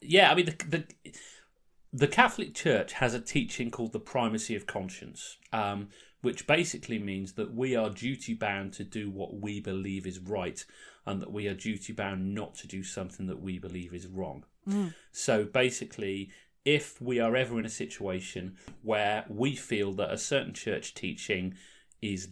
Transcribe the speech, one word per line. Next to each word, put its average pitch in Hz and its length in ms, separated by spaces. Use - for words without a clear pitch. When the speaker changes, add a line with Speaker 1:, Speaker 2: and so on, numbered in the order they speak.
Speaker 1:
Yeah, 165 300
I 160 40
mean, 175 100
the, 160 200
the, - 100
the 135 140
Catholic - 480
Church - 380
has 120 200
a 123 60
teaching 117 500
called 113 220
the - 80
primacy 110 560
of 98 100
conscience, - 720
um, 101 360
which 120 260
basically 147 520
means 98 340
that 110 200
we 123 220
are 110 140
duty 117 440
bound 98 400
to 101 100
do 104 260
what 98 300
we 104 200
believe 95 460
is 92 140
right 92 460
and 98 160
that - 100
we 104 160
are 98 60
duty 104 400
bound 98 420
not 104 200
to - 120
do 95 160
something 92 440
that 92 140
we 92 160
believe 90 360
is 87 140
wrong. 90 360
Speaker 2:
Mm. 196 260
Speaker 1:
So 107 340
basically, 104 840
if 147 360
we 123 180
are 113 160
ever 123 220
in 110 80
a 110 40
situation 92 880
where 104 480
we 123 260
feel 101 380
that 98 180
a 107 60
certain - 360
church - 400
teaching 92 600
is 95 300